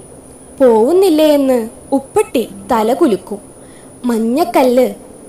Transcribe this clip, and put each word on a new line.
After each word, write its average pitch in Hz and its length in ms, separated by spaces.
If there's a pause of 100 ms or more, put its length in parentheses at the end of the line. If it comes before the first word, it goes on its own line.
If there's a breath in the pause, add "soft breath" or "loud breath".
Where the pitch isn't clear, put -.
(600)
"പോവുന്നില്ലേ" 302 680
എന്ന് 262 420 (240)
ഉപ്പട്ടി 269 560 (240)
തലകുലുക്കും. 220 680 (680 loud breath)
മഞ്ഞക്കല്ല് 247 920 (340)